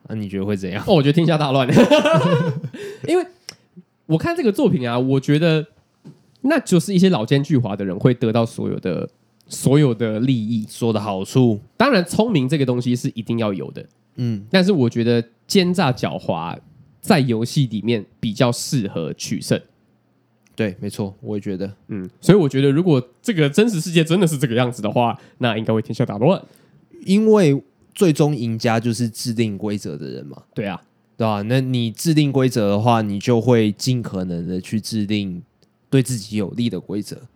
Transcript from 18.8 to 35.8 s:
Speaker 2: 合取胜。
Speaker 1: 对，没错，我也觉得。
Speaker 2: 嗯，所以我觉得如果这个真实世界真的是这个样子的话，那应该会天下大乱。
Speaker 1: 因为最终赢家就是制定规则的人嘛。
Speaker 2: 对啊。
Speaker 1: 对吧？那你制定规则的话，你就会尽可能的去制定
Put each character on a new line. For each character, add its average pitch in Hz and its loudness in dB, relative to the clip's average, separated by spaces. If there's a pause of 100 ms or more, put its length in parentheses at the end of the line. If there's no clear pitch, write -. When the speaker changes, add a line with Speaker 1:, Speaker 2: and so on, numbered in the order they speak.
Speaker 2:
合 80 -6
取 - -8
胜。 - -2 (920)
Speaker 1:
对， 101 -4
没 104 -8
错， 98 -8
我 107 -8
也 104 -8
觉 98 -8
得。 98 -8 (160)
Speaker 2:
嗯， 92 -10 (120)
所 170 6
以 - 8
我 165 4
觉 135 0
得 139 4
如 143 2
果 151 2 (200)
这 240 -2
个 156 2
真 208 2
实 180 -4
世 175 -8
界 165 -2
真 160 0
的 196 2
是 156 -4
这 131 -2
个 117 -6
样 123 -2
子 113 -10
的 104 -4
话， 117 -2 (200)
那 117 -2
应 113 -4
该 113 -2
会 110 0
天 110 -8
下 123 -2
大 104 -6
乱。 160 2 (640)
Speaker 1:
因 214 4
为 160 4 (340)
最 175 4
终 147 2
赢 113 -4
家 113 0
就 117 0
是 117 -2
制 117 -8
定 110 -2
规 104 -6
则 85 -10
的 73 -12
人 65 -12
嘛。 69 -18 (120)
Speaker 2:
对 107 -6
啊。 90 -8 (360)
Speaker 1:
对 117 0
吧？ 104 0
那 120 0
你 127 -2
制 160 -2
定 147 2
规 131 2
则 113 0
的 101 2
话， 113 4
你 101 -2
就 117 2
会 113 4
尽 123 -2
可 95 -6
能 87 -6
的 92 -4
去 110 -6
制 104 -4
定 98 -4 (460)